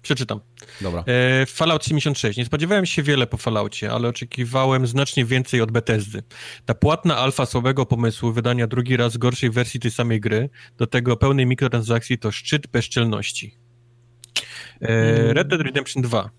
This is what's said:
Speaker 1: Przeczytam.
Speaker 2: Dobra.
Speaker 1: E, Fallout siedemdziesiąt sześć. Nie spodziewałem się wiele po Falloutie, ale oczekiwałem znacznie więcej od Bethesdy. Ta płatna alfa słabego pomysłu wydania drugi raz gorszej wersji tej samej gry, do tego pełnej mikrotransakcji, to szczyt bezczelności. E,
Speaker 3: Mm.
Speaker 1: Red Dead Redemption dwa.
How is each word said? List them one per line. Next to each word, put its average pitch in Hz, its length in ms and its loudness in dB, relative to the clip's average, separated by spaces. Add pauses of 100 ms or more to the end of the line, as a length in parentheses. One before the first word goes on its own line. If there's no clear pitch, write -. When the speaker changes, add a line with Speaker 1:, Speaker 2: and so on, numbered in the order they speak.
Speaker 1:
Przeczytam. 117 380 -4 (420)
Speaker 2:
Dobra. 87 260 -4
Speaker 1:
E, 127 380 4
Fallout 160 400 0
siedemdziesiąt 147 340 0
sześć. 107 180 -2
Nie 123 80 -2
spodziewałem 175 400 0
się 165 180 -2
wiele 139 240 2
po 120 100 -4
Falloutie, 107 540 -4
ale 120 180 -2
oczekiwałem 127 800 0
znacznie 131 380 0
więcej 127 360 0
od 110 100 2
Bethesdy. 110 520 -2 (420)
Ta - 80 0
płatna 156 440 2
alfa 131 280 0
słabego 131 400 0
pomysłu 117 480 0
wydania 120 340 0
drugi 123 300 0
raz 120 200 0
gorszej 120 320 0
wersji 120 300 -2
tej 113 120 -2
samej 117 280 0
gry, 110 300 0 (280)
do 117 100 0
tego 123 300 2
pełnej 139 280 4
mikrotransakcji, 120 720 0
to 107 140 -4
szczyt - 360 -4
bezczelności. 110 840 -2 (1300)
E, 117 60 -4 (320)
Speaker 3:
Mm. 113 120 4
Speaker 1:
Red 151 160 2
Dead 160 140 0
Redemption 135 420 -2
dwa. 110 360 0